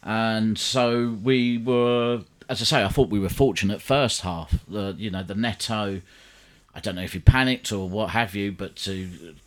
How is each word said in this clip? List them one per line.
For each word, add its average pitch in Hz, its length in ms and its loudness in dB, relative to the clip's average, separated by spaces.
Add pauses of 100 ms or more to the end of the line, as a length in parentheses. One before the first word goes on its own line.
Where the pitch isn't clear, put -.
And 110 540 0
so 120 640 0
we 123 340 2
were, 120 640 2 (260)
as 123 120 -4
I 131 40 -2
say, 131 180 4
I 190 60 0
thought 131 200 2
we 104 120 0
were 95 80 0
fortunate 101 520 0
first 135 380 0
half. 85 480 -2
The, 98 300 -6
you 104 120 -6
know, 92 140 -4
the 90 100 -10
Neto, 104 680 -4 (760)
I - 60 -14
don't 95 140 -6
know 90 80 -6
if 87 100 -8
he 92 60 -6
panicked 131 520 4
or 95 160 -4
what 98 220 -2
have 110 260 0
you, 101 160 -2
but 95 260 -10
to 90 580 -8 (120)